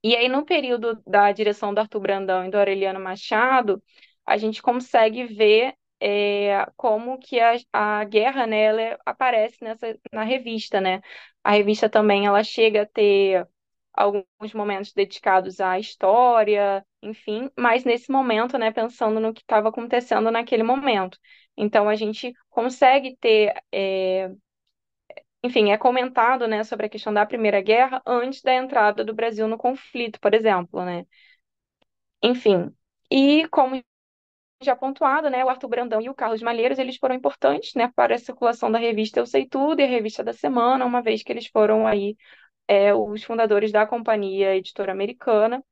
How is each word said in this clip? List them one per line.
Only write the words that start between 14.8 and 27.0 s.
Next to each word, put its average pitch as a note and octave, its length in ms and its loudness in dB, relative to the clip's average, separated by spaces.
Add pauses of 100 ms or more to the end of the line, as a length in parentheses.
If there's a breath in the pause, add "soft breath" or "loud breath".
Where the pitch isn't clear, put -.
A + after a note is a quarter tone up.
dedicados F#3+ 680 -2
à F#3 200 -2
história, G#3 1040 2 (180)
enfim, A3 540 -8
mas B3 280 0
nesse A#3+ 280 -2
momento, B3 460 -2
né, A3+ 120 0
pensando A3 480 -4
no A3 140 -2
que - 120 -20
tava A3 260 0
acontecendo A#3 600 -2
naquele A#3 320 -2
momento. A#3 560 -2 (380 soft breath)
Então, G#3 320 2
a G#3+ 80 2
gente A3 360 -8 (180)
consegue B3+ 680 2
ter, G#3+ 380 2 (180)
é, F#3+ 580 -2 (1120)
enfim, A#3 280 2
é G#3+ 80 2
comentado, B3 720 0
né, A3 160 -2
sobre A3 220 -6
a - 20 -8
questão G#3+ 240 -8